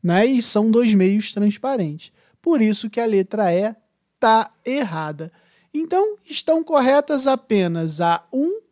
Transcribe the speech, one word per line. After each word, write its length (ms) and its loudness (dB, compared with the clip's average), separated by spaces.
né? 240 2
E 160 2
são 300 2
dois 240 4
meios 360 2
transparentes. 800 -4
Por 220 2
isso 260 -2
que 100 -6
a 60 -2
letra 480 0
E 220 -2
tá 320 2
errada. 640 -6
Então, 440 -2
estão 360 -2
corretas 640 2
apenas 760 -2
a 320 0
um 260 -2